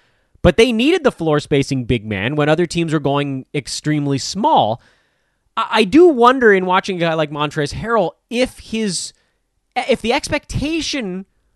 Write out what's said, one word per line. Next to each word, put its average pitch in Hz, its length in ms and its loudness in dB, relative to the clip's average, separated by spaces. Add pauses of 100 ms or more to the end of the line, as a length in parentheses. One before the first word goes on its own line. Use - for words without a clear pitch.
(420)
But 175 160 4
they 233 140 4
needed 285 320 2
the 240 80 4
floor 151 280 0
spacing 139 460 -2
big 110 200 -2
man 107 300 -4
when 147 140 2
other 165 160 2
teams 165 280 -4
were 156 60 0
going 139 460 -4 (100)
extremely 143 600 -4
small. 214 640 0 (760)
I, 226 140 -4
I 226 140 4
do 302 220 6
wonder 247 460 4
in 185 120 2
watching 185 320 -2
a - 20 -2
guy 165 140 0
like 156 180 -2
Montrezl 147 420 -4
Harrell 214 380 -2 (180)
if 247 300 -2
his, 214 520 -6 (640)
if - 260 -2
the 226 120 -2
expectation 277 1120 -4 (300)